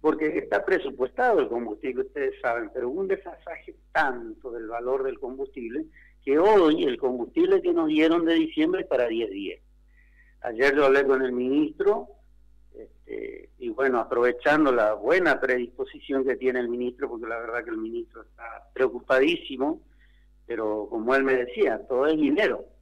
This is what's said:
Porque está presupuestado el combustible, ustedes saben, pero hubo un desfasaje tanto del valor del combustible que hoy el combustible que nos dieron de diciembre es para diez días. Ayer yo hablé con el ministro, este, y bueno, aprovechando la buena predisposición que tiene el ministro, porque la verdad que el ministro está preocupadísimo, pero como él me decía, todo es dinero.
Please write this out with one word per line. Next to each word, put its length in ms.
Porque 360
está 280
presupuestado 720
el 100
combustible, 540
ustedes 380
saben, 320
pero 160
hubo 120
un 60
desfasaje 680
tanto 600
del 160
valor 360
del 160
combustible 680
que 160
hoy 460
el 120
combustible 640
que 120
nos 140
dieron 380
de 100
diciembre 460
es 60
para 200
diez 220
días. 300
Ayer 340
yo 100
hablé 200
con 160
el 120
ministro, 760
este, 840
y 120
bueno, 300
aprovechando 720
la 220
buena 460
predisposición 880
que 120
tiene 220
el 100
ministro, 400
porque 180
la 120
verdad 240
que 80
el 60
ministro 440
está 520
preocupadísimo, 1080
pero 440
como 240
él 100
me 120
decía, 520
todo 200
es 80
dinero. 500